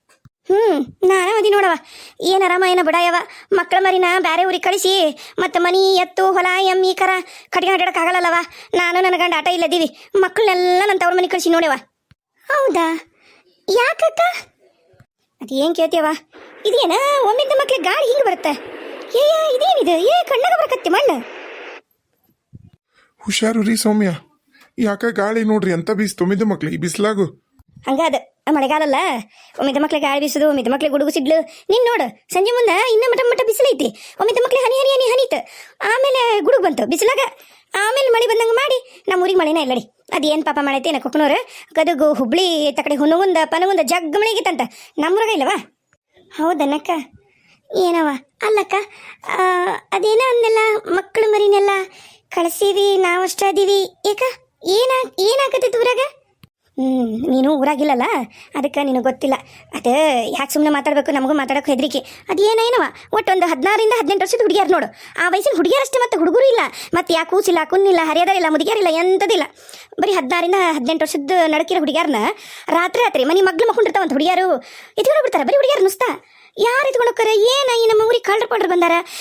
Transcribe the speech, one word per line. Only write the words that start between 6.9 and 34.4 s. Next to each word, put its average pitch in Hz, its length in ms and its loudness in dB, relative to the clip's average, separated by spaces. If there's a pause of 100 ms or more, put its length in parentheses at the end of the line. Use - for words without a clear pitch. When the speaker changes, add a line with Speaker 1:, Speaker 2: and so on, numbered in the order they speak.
Speaker 1:
ಕರ 381 160 0 (400)
ಕಟ್ಕೊಂಡ್ 359 240 0
ಅಡ್ಡಾಡಕ್ 359 240 0
ಆಗಲ್ಲಲ್ಲವ. 349 360 0 (420)
ನಾನು 349 280 0
ನನ್ನ 370 140 2
ಗಂಡ 349 200 0
ಆಟ 311 100 -2
ಇಲ್ಲದೀವಿ. 339 680 -2
ಮಕ್ಳನ್ನೆಲ್ಲ 370 720 2
ನನ್ 381 140 0
ತವ್ರ 359 140 0
ಮನೆಗ್ 359 180 0
ಕಳಿಸಿ 359 180 -2
ನೋಡ್ಯವ. 330 220 2 (760)
ಹೌದಾ? 359 460 0 (760)
ಯಾಕಕ್ಕ? 640 520 0 (1200)
ಅದೇನ್ 277 340 -2
ಕೇಳ್ತೀಯವ್ವ? 320 340 0 (560)
ಇದೇನ 415 260 0 (320)
ಒಮ್ಮಿದ್ದ 523 280 0
ಮಕ್ಳಿಗೆ 539 320 0
ಗಾಳಿ 480 240 0
ಹಿಂಗ್ 523 180 0
ಬರುತ್ತೆ? 359 240 -2 (680)
ಏ, 539 40 2
ಏ, 622 340 2
ಇದೇನಿದು? 466 520 0
ಏ, 679 220 2
ಕಣ್ಣಾಗ 622 300 0
ಬರಕತ್ತಿ 508 300 -2
ಮಣ್ಣು. 381 300 2 (2000)
Speaker 2:
ಹುಷಾರು 220 420 -2
ರೀ 220 140 0
ಸೌಮ್ಯ. 214 360 0 (680)
ಯಾಕ 208 260 -2
ಗಾಳಿ 220 380 0
ನೋಡ್ರಿ, 208 280 0
ಎಂತ 170 200 -2
ಬೀಸ್ತು 196 320 -2
ಒಮ್ಮಿದ 190 180 0
ಮಕ್ಳು 196 280 -2
ಈ 170 80 -6
ಬಿಸ್ಲಾಗು. 196 480 -2 (600)
Speaker 1:
ಹಂಗ 269 180 0
ಅದ, 285 100 0 (320)
ಆ 294 40 0
ಮಳೆಗಾಲಲ್ಲ, 294 440 0 (640)
ಒಮ್ಮಿದ 277 200 -2
ಮಕ್ಳು 302 200 -2
ಗಾಳಿ 285 200 -2
ಬೀಸುದು, 302 300 0
ಒಮ್ಮಿದ 262 180 0
ಮಕ್ಳು 277 220 0
ಗುಡುಗು 285 200 0
ಸಿಡ್ಲು. 311 320 0
ನೀನ್ 415 440 -2
ನೋಡು, 381 480 -4
ಸಂಜೆ 392 180 0
ಮುಂದ 480 180 2 (220)
ಇನ್ನ 440 180 2
ಮಟ 466 100 0 (100)
ಮಟ 466 180 0
ಬಿಸಿಲೈತಿ, 440 380 0 (360)
ಒಮ್ಮಿದ 466 220 0